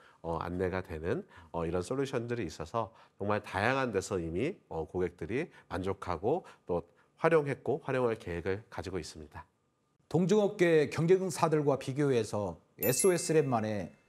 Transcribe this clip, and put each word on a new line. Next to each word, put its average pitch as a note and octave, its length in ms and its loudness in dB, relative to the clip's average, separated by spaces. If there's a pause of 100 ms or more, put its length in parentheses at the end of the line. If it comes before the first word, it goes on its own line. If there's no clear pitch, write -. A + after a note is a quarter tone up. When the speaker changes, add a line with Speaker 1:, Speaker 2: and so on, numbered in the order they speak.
(220)
Speaker 1:
어, E2 160 -4
안내가 F2+ 420 -2
되는, F2+ 420 -6 (300)
어, E2+ 140 -2
이런 F2 160 -2
솔루션들이 B2 640 -4
있어서 F#2+ 440 -6 (280)
정말 G#2 240 -2
다양한 B2 500 0
데서 F#2+ 260 -2
이미, F2 380 -2 (140)
어, - 160 -6
고객들이 F#2 640 -4 (180)
만족하고 F#2+ 800 -4 (180)
또 F2 240 -4 (300)
활용했고 C#3+ 680 0
활용할 B2+ 320 0
계획을 F#2+ 540 -4
가지고 F#2 280 -8
있습니다. D#2+ 460 -14 (640)
Speaker 2:
동종업계 F3 800 4
경쟁사들과 D#3 880 4
비교해서 A2+ 800 0 (200)
에스오에스 E3+ 560 2
랩만의 A2 560 2 (180)